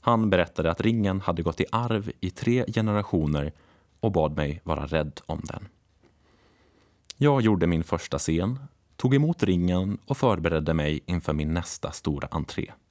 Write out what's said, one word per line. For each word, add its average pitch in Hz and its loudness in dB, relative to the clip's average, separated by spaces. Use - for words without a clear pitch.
Han 110 4
berättade 82 2
att 85 -2
ringen 101 2
hade 85 -2
gått 82 -2
i - 0
arv 113 -2
i 95 -4
tre 120 0
generationer 92 0
och 110 0
bad 78 2
mig 76 -2
vara 73 -2
rädd 76 -2
om - -6
den. - -12
Jag 139 4
gjorde 101 4
min 82 2
första - -4
scen, 92 0
tog 131 2
emot 151 2
ringen 92 2
och 135 -4
förberedde 82 2
mig 76 0
inför 85 -2
min 76 0
nästa - -6
stora - -4
entré. - -6